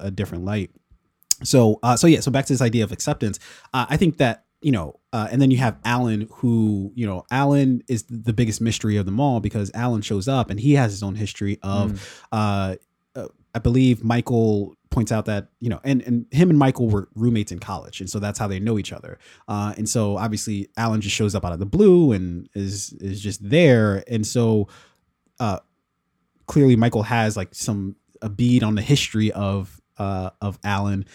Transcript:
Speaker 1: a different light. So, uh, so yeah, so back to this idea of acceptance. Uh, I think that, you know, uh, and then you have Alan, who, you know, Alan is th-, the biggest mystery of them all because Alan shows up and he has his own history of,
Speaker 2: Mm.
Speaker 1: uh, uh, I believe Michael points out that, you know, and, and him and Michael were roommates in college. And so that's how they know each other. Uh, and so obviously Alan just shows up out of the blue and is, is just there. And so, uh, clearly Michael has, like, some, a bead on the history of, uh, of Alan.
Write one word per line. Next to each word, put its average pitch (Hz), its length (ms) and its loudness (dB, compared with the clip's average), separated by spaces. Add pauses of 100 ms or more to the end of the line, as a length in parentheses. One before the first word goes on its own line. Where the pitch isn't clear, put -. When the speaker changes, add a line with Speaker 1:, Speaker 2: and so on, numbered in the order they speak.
Speaker 1:
a 98 80 -6
different 92 340 -8
light. 101 240 -4 (760)
So, 113 380 6
uh, 120 140 2
so 143 100 2
yeah, 151 140 8
so 139 100 -2
back 131 160 0
to 143 80 -2
this 123 80 0
idea 117 220 2
of 101 80 -4
acceptance. 110 480 -4 (340)
Uh, 123 160 -2
I 147 80 2
think 170 200 2
that, 123 260 0 (180)
you 151 100 0
know, 87 280 -4 (140)
uh, 107 180 -4
and 127 100 2
then 135 100 6
you 127 60 4
have 123 280 0
Alan, 117 460 0
who, 107 640 0
you 120 100 -4
know, 95 260 -6
Alan 135 560 2
is 117 160 -4
th-, 113 200 -14
the 117 100 -2
biggest 110 280 -2
mystery 110 360 -2
of 98 80 0
them 98 140 -4
all 135 200 0
because 101 340 -4
Alan 117 280 -2
shows 101 260 -4
up 131 220 0
and 101 100 -6
he 143 140 4
has 123 180 4
his 101 120 -10
own 98 120 -6
history 101 460 -6
of, 101 300 -2
Speaker 2:
Mm. 98 80 -8 (320)
Speaker 1:
uh, 98 440 -2 (440)
uh, 95 80 -12 (260)
I 120 60 -6
believe 123 440 4
Michael 113 720 0 (140)
points 113 220 -2
out 107 140 -2
that, 104 240 -6 (100)
you 120 100 -4
know, 101 140 -6
and, 131 180 0
and 120 300 -2
him 175 180 4
and 151 100 6
Michael 131 300 2
were 101 260 -2
roommates 110 360 0
in 90 80 -10
college. - 420 -12
And 95 80 -10
so 107 100 -6
that's 104 200 -6
how 110 80 -4
they 95 120 -4
know 110 200 -2
each - 140 -8
other. - 240 -16 (300)
Uh, 104 300 -6
and 107 100 -6
so 104 300 0
obviously 107 600 -6
Alan 110 240 0
just 98 140 -4
shows 104 200 0
up 95 100 -4
out 87 80 -4
of 82 60 -6
the - 60 -4
blue 175 460 6
and 90 440 -4
is, 98 380 -8
is 98 280 -10
just 101 260 -8
there. 113 600 4
And 110 180 -2
so, 110 420 0 (720)
uh, 104 200 -2 (880)
clearly 135 280 6
Michael 113 280 2
has, 110 340 0
like, 92 160 -8
some, 98 420 -6 (260)
a 110 80 -8
bead 120 340 2
on 107 120 0
the 104 60 -2
history 107 500 0
of, 98 500 -6 (160)
uh, 95 320 -6 (120)
of 101 220 -6
Alan. 101 520 -2